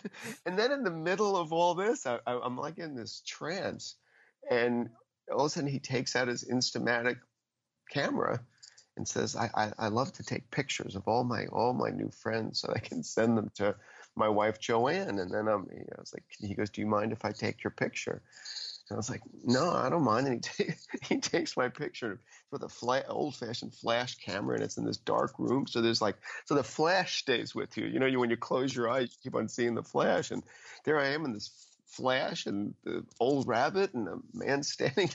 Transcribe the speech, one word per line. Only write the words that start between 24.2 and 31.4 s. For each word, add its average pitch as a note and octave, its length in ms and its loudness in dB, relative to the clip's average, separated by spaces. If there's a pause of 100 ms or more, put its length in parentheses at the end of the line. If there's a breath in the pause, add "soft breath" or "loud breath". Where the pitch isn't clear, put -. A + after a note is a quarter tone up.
and A1 80 0
it's - 140 -4
in A1+ 80 -2
this - 120 -2
dark F2+ 400 0
room. B2+ 300 2
So A#2+ 140 0
there's, A#2 200 4
like, G#2 140 2 (300 loud breath)
so D3+ 100 2
the C#3 80 6
flash E3+ 560 2
stays A#2 340 2
with - 240 -6
you. - 80 0
You A#2 140 0
know, C3 60 4
you, C3 140 4
when A#2+ 100 4
you A#2 80 2
close B2+ 360 0
your A#2 160 0
eyes, C3+ 220 2
you - 100 -20
keep C3 140 -4
on A2+ 140 0
seeing A#2 260 2
the A2+ 80 -2
flash. E3+ 480 2
And G#2 100 -4 (440 loud breath)
there D3+ 120 4
I C#3 120 2
am D#3 160 -2
in B2 80 -2
this G#2+ 180 -10 (340)